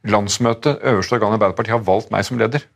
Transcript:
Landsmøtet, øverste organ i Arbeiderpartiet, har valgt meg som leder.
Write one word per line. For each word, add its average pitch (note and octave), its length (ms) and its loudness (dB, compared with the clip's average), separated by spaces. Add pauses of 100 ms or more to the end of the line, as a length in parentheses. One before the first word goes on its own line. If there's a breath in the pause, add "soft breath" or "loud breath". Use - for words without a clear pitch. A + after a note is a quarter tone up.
Landsmøtet, A2+ 800 0
øverste A#2+ 300 2
organ G#2+ 180 2
i G#2+ 60 0
Arbeiderpartiet, G#2+ 340 0
har A2 140 -2
valgt G2+ 260 0
meg G2+ 140 0
som B2 100 -6
leder. A#2 240 0 (140)